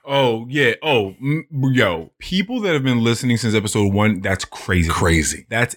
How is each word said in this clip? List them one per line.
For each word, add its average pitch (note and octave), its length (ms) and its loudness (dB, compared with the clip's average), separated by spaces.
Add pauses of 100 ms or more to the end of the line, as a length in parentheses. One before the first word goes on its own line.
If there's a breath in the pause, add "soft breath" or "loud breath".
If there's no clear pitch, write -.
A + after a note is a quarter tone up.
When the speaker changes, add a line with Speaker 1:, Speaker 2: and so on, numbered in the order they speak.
Speaker 1:
Oh, B2 420 0
yeah. C3 260 2 (100)
Oh, A2 380 0
m-, D3 260 -2 (260)
yo, F2+ 460 0
people G#3 420 -4
that F#3 120 0
have C#3 100 0
been A#2+ 200 2
listening A#2 340 0
since A2 180 -2
episode G#2 380 0
one, G#2 280 2
that's G2 240 -4
crazy. F2 440 0
Speaker 2:
Crazy. D#2 600 0
Speaker 1:
That's A#2+ 280 -2